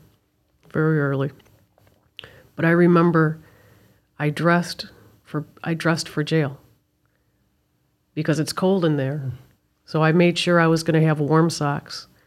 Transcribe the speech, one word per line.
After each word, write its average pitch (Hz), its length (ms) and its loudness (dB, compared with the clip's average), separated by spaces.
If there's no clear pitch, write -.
very 156 280 0
early. 139 320 -2
But 170 100 -2
I 165 60 2
remember 170 680 4
I 151 120 -4
dressed 170 580 -2
for, 156 220 -8
I 165 100 -4
dressed 160 340 -2
for 151 160 -6
jail 151 360 -2
because 156 240 -2
it's 147 140 -4
cold 190 300 0
in 156 140 0
there. 135 340 -4
So 156 180 -2
I 156 80 4
made 175 280 4
sure 175 200 2
I 165 80 4
was 160 140 2
gonna 160 200 2
have 156 180 2
warm 160 300 2
socks. - 580 -6